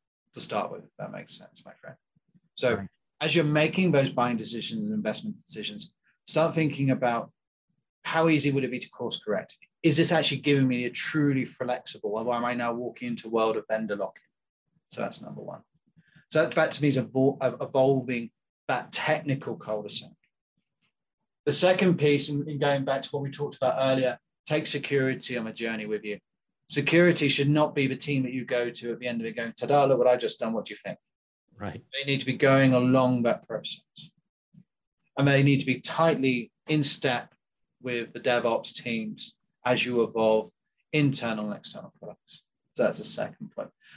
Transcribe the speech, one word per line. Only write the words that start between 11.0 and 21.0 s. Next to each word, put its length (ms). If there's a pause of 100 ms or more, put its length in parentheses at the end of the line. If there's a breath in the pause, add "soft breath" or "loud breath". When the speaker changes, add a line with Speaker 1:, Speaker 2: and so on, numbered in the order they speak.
Speaker 1:
flexible, 720
or 160
am 120
I 80
now 200
walking 340
into 200
a 40
world 260
of 120
vendor 260
lock-in? 280 (640)
So 120
that's 200
number 200
one. 200 (680 soft breath)
So 140
that, 120
that 180
to 80
me 80
is 80
evol-, 440
ev-, 200
evolving 680 (380)
that 240
technical 640
cul-de-sac. 560 (1300)